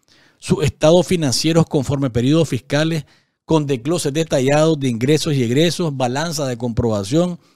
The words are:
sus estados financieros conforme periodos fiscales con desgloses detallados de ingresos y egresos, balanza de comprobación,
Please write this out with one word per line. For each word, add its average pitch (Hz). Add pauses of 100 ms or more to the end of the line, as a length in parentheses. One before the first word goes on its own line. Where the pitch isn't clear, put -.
(400)
sus 185
estados 156
financieros 160
conforme 139
periodos 131
fiscales 151 (400)
con 156
desgloses 143
detallados 151
de 135
ingresos 143
y 135
egresos, 151
balanza 139
de 123
comprobación, 120 (160)